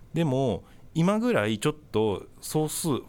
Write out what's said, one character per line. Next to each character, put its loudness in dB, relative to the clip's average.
で 0
も、 0
今 2
ぐ 0
ら 2
い 0
ち -2
ょ 2
っ 0
と 0
総 -2
数、 -4
フ 0